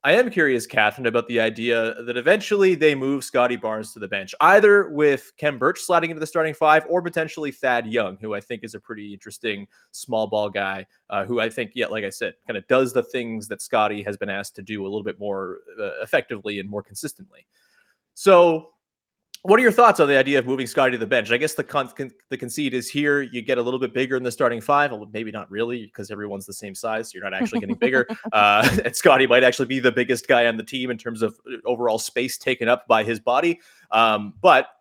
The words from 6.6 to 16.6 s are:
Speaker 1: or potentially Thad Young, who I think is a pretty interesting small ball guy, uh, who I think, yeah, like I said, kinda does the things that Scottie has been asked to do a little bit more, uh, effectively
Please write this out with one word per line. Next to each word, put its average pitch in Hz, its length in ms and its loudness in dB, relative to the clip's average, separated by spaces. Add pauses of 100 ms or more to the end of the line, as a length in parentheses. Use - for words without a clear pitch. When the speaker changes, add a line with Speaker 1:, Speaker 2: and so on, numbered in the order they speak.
Speaker 1:
or 175 140 0
potentially 160 480 -6
Thad 120 380 -2
Young, 107 320 -2
who 107 120 -10
I 101 80 -6
think 110 220 -12
is 110 140 -16
a 98 40 -16
pretty 104 320 -16
interesting 101 540 -10 (240)
small 110 380 -4
ball 104 200 -2
guy, 98 380 -6 (240)
uh, 101 140 -4
who 117 160 -4
I 113 80 -2
think, 110 260 -8
yeah, 117 120 -2
like 107 180 -6
I 98 60 -8
said, 98 240 -8 (120)
kinda 101 220 -8
does 131 240 2
the 123 100 0
things 113 460 -8
that 104 120 -10
Scottie 107 440 -2
has 101 120 -6
been 101 140 -8
asked 98 260 -10
to 98 60 -18
do 104 200 -10
a 95 40 -8
little 101 160 -8
bit 95 160 -10
more, 98 400 -8 (220)
uh, 90 220 -8
effectively 110 580 -4